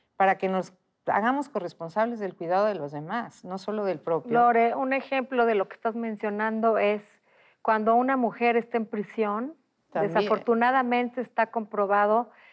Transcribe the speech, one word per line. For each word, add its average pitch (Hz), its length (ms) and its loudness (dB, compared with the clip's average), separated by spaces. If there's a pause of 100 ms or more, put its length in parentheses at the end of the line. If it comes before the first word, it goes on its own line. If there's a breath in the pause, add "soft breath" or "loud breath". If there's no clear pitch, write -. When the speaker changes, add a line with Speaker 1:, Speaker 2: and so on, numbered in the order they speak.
(180 soft breath)
Speaker 1:
para 190 200 4
que 190 120 -2
nos 185 240 -4 (320)
hagamos 247 440 0
corresponsables 208 680 -6
del 185 160 -6
cuidado 180 300 0
de 214 100 0
los 143 160 -8
demás, 165 520 -10
no 185 140 -10
solo 208 280 -6
del 175 140 -2
propio. 170 340 -2
Speaker 2:
Lore, 233 420 4
un 262 180 -2
ejemplo 262 540 0
de 226 80 2
lo 190 120 0
que - 80 -20
estás 226 200 -6
mencionando 220 800 -2
es 208 240 2 (640 soft breath)
cuando 220 320 2
una 254 220 2
mujer 240 400 0
está 233 200 -2
en 226 80 -4
prisión, 214 720 -4 (360)
Speaker 1:
También. 165 220 -2
Speaker 2:
desafortunadamente 240 1080 0
está 220 260 -2
comprobado 208 840 0 (240 soft breath)